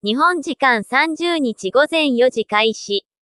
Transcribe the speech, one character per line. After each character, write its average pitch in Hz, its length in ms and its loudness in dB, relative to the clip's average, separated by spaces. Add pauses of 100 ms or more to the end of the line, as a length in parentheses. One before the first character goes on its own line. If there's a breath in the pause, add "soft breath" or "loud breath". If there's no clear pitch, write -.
日 208 120 -2
本 320 280 2
時 320 120 -6
間 240 280 0
三 311 320 -2
十 339 240 -2
日 220 320 -4
午 277 180 4
前 311 220 0
四 247 180 4
時 226 160 -2
開 214 300 0
始 - 320 -6 (160)